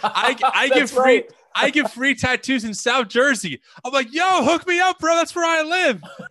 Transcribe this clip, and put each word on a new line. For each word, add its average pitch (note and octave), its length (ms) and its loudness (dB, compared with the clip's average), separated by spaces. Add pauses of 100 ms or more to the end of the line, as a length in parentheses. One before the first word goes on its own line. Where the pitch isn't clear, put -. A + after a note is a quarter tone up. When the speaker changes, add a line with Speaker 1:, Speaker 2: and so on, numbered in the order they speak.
Speaker 1:
"I, A3 360 0
Speaker 2:
<laughs> - 140 0
Speaker 1:
I A#3 160 0
give C4 100 4
Speaker 2:
That's C4 120 0
Speaker 1:
free, B3+ 100 0
Speaker 2:
right. B3+ 300 4 (240)
Speaker 1:
I B3 140 0
give C#4 220 0
free C4 240 -2
tattoos B3+ 500 -2
in G#3+ 80 -8
South A#3+ 340 -2
Jersey." A3+ 540 0 (240)
I'm B3+ 80 -8
like, B3+ 200 -2
"Yo, F4 300 2
hook E4+ 240 0
me F4 140 2
up, F#4 180 0
bro. E4 160 2
That's E4 200 0
where E4+ 100 -2
I E4 160 0
live." D#4 420 -2 (280)